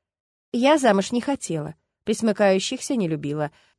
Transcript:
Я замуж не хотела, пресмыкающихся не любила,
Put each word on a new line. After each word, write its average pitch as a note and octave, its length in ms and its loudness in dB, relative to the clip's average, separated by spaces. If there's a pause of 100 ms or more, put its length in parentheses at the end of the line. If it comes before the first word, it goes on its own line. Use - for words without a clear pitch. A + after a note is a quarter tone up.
(520)
Я C4 240 4
замуж G#3+ 360 2
не A#3+ 100 -2
хотела, D#3+ 520 -6 (300)
пресмыкающихся G#3+ 920 0
не F#3+ 120 0
любила, D3 420 -4 (280)